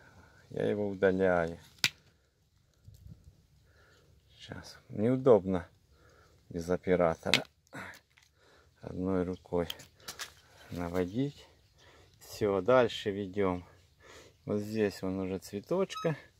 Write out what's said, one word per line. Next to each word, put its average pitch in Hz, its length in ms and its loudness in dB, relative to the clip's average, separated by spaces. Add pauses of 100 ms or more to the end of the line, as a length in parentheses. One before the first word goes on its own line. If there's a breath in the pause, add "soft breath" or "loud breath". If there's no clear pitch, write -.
(500 soft breath)
Я 107 180 -2
его 104 200 -2
удаляю. 92 680 2 (2750 soft breath)
Сейчас. - 420 -16 (120)
Неудобно 104 800 4 (800 soft breath)
без 85 200 -6
оператора. 87 760 2 (1400 loud breath)
Одной 92 420 -2
рукой 87 460 -4 (1040 loud breath)
наводить. 90 720 -4 (720 soft breath)
Всё, 98 440 0
дальше 120 480 4
ведём. 95 520 -2 (840 loud breath)
Вот 104 140 -2
здесь 104 420 -2
он 95 160 -4
уже 92 200 -4
цветочка, 165 800 -4 (240 loud breath)